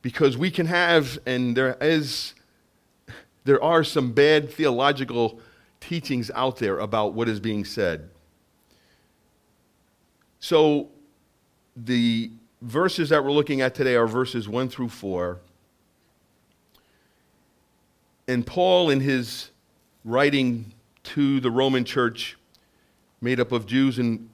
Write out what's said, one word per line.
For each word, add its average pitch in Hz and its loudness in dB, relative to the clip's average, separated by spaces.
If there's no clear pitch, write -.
Because 127 0
we 170 0
can 170 -2
have, 165 2
and 123 -2
there 131 0
is, 151 -2
there 135 4
are 160 4
some 131 -2
bad 147 4
theological 127 0
teachings 131 -6
out 123 -2
there 98 -2
about 107 -2
what 117 -2
is 107 -4
being 104 -4
said. 85 -4
So 151 2
the 117 0
verses 156 -2
that 147 4
we're 139 0
looking 147 0
at 127 0
today 131 0
are 117 4
verses 120 -4
one 123 -4
through 123 -6
four. 90 -6
And 120 -2
Paul, 180 4
in 135 4
his 131 -4
writing 123 0
to 139 0
the 123 0
Roman 131 2
church, - -4
made 120 -2
up 120 0
of 110 -2
Jews 127 0
and, 117 -4